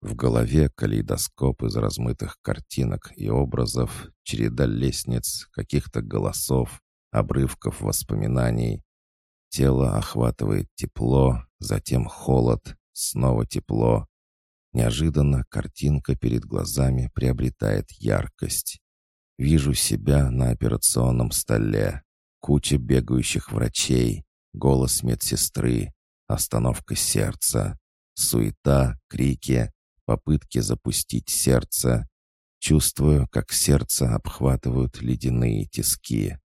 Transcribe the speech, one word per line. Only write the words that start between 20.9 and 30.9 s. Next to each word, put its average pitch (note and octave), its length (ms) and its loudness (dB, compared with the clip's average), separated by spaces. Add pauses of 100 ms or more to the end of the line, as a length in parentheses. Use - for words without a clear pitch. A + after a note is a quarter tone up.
столе. G#1 720 0 (380)
Куча C#2+ 380 2
бегающих B1 720 0
врачей, A#1 720 0 (280)
голос C2 500 2
медсестры, - 880 -2 (360)
остановка A#1 680 -2
сердца, G#1 840 -2 (360)
суета, A#1+ 960 2
крики, B1+ 640 0 (320)
попытки C2 540 0
запустить A#1 720 -4